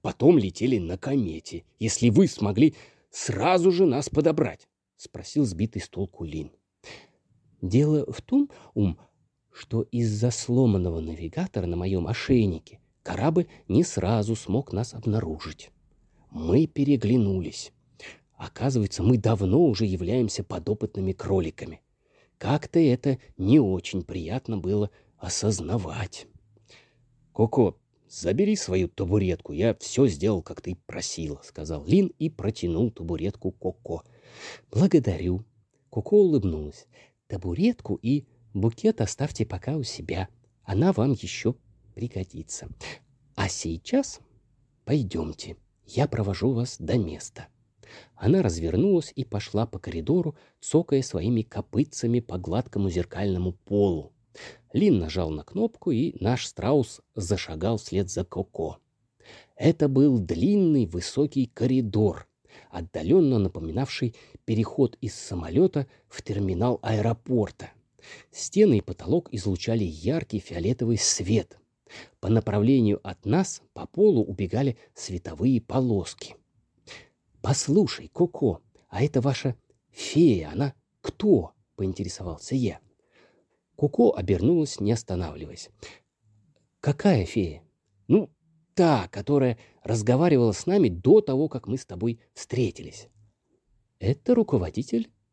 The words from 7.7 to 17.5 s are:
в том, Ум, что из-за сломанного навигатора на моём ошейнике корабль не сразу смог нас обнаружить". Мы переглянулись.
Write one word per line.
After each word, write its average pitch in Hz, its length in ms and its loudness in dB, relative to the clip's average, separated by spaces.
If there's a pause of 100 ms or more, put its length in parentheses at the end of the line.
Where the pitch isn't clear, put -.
в - 120 -10
том, 277 280 0 (240)
Ум, 98 240 0 (520)
что - 320 -6
из-за 117 480 0
сломанного 98 720 2
навигатора 85 640 -6
на 87 100 -2
моём 90 300 -2
ошейнике 107 760 0 (220)
корабль 160 460 0 (180)
не 123 160 4
сразу 110 540 0
смог - 360 -4
нас 104 220 -4
обнаружить". 104 760 -6 (600)
Мы 87 360 2
переглянулись. 110 1080 0 (640)